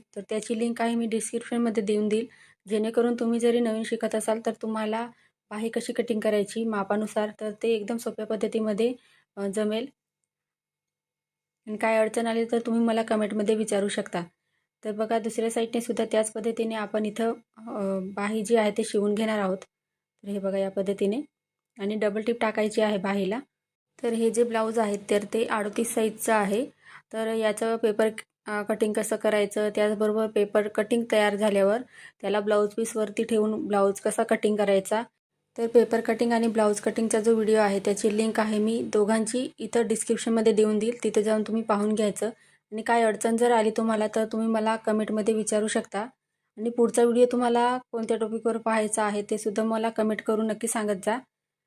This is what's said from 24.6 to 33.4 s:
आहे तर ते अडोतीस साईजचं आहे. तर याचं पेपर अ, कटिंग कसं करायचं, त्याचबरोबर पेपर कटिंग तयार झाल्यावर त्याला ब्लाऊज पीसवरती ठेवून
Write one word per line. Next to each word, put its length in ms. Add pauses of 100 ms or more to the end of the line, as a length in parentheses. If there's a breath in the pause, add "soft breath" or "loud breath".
आहे 180 (120)
तर 140 (100)
ते 120
अडोतीस 480
साईजचं 400
आहे. 320 (480 loud breath)
तर 200
याचं 440
पेपर 320 (380)
अ, 140
कटिंग 320
कसं 220
करायचं, 540
त्याचबरोबर 580
पेपर 400
कटिंग 440
तयार 240
झाल्यावर 460 (400 loud breath)
त्याला 180
ब्लाऊज 340
पीसवरती 500
ठेवून 440